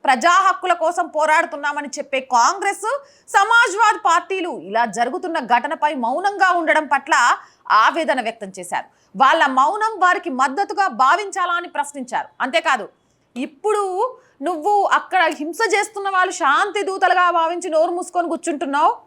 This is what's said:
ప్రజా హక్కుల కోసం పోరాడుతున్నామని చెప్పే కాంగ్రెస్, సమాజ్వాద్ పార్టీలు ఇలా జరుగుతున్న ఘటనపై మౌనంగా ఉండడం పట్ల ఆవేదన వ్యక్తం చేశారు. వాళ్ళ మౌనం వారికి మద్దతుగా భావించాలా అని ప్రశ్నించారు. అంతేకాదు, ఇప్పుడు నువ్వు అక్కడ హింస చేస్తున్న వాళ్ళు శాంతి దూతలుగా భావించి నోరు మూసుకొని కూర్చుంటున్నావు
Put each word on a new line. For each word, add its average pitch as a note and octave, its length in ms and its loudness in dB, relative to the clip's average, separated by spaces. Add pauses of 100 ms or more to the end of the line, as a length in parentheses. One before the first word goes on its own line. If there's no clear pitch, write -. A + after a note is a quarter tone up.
ప్రజా B3+ 260 4
హక్కుల F#4 420 2
కోసం E4 340 -2
పోరాడుతున్నామని D4+ 800 -2
చెప్పే C#4+ 320 -6
కాంగ్రెస్, F#4+ 800 0 (280)
సమాజ్వాద్ G#4+ 760 4
పార్టీలు E4+ 580 -2
ఇలా A3 200 0
జరుగుతున్న C4 540 -4
ఘటనపై C#4+ 560 0
మౌనంగా F4+ 560 0
ఉండడం D#4 360 0
పట్ల C#4 500 2 (340)
ఆవేదన C4 500 2
వ్యక్తం G#3 380 -10
చేశారు. F3 260 -6 (320)
వాళ్ళ D4 300 4
మౌనం F#4+ 540 0
వారికి F4 300 2
మద్దతుగా C#4+ 560 -2
భావించాలా F4+ 680 0
అని F4 160 -4
ప్రశ్నించారు. B3 600 -6 (120)
అంతేకాదు, C4 480 0 (480)
ఇప్పుడు G4+ 480 -4 (580)
నువ్వు F4+ 420 0
అక్కడ D#4 380 0 (120)
హింస D#4 240 -10 (160)
చేస్తున్న G4+ 360 -4
వాళ్ళు F#4 220 0
శాంతి E4+ 500 0
దూతలుగా F#4 480 2
భావించి E4+ 400 -2
నోరు D#4+ 200 2
మూసుకొని F4 380 -4
కూర్చుంటున్నావు D4+ 640 -2 (140)